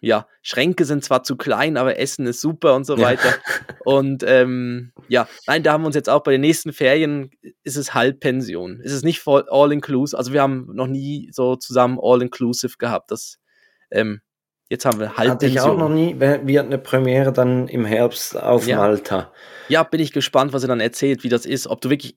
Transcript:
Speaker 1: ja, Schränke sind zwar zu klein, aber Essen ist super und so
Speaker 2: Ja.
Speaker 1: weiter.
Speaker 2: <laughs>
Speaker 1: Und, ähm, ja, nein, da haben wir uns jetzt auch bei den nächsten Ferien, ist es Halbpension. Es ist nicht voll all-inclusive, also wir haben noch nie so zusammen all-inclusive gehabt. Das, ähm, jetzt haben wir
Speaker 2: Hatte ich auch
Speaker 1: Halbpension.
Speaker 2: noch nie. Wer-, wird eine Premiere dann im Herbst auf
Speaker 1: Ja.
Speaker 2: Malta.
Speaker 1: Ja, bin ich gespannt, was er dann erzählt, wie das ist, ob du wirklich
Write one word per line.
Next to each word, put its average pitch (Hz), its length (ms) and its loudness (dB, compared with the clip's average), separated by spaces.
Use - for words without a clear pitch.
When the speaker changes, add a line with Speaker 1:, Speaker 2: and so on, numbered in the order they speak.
Speaker 1:
ja, 110 240 0
Schränke 165 440 0
sind 143 180 -2
zwar 127 180 0
zu - 160 -6
klein, 139 400 -2
aber 127 220 0
Essen 135 260 -4
ist 120 160 -4
super 156 320 2
und 135 120 0
so 143 120 -2
Speaker 2:
Ja. 117 120 4
Speaker 1:
weiter. 127 240 2
Speaker 2:
<laughs> - 280 -16
Speaker 1:
Und, 135 400 0
ähm, 123 680 2
ja, 123 180 2
nein, 156 160 0
da 151 120 4
haben 156 100 0
wir 156 40 -2
uns 147 80 -2
jetzt 143 140 -2
auch 143 140 4
bei 143 80 0
den 131 100 4
nächsten 156 320 0
Ferien, 147 560 0
ist 135 120 -10
es 143 180 -6
Halbpension. 123 920 -2
Es 139 100 -8
ist 139 100 -6
nicht 160 160 -2
voll 139 300 2
all-inclusive, 143 680 2
also 127 160 -4
wir 143 80 2
haben 135 320 -2
noch 131 140 -4
nie 139 460 -8
so 127 240 0
zusammen 123 440 2
all-inclusive 123 800 0
gehabt. 117 320 -6
Das, - 280 -12
ähm, 107 300 -2
jetzt - 160 -6
haben 110 160 0
wir 107 160 -4
Speaker 2:
Hatte 123 300 0
ich 131 120 0
auch 131 60 2
Speaker 1:
Halbpension. 156 140 4
Speaker 2:
noch 156 100 0
nie. 160 280 0
Wer-, 139 300 2
wird 139 180 2
eine 135 120 -4
Premiere 131 560 2
dann 127 340 2
im 123 160 -2
Herbst 110 580 -2
auf 117 240 2
Speaker 1:
Ja. 123 120 0
Speaker 2:
Malta. 101 560 0
Speaker 1:
Ja, 160 160 2
bin 160 160 -2
ich 151 140 -4
gespannt, 135 400 0
was 131 100 -2
er 131 60 -2
dann 120 100 0
erzählt, 120 460 -2
wie 123 40 -4
das 120 160 0
ist, - 220 -6
ob - 140 -6
du 131 80 -2
wirklich 139 280 -2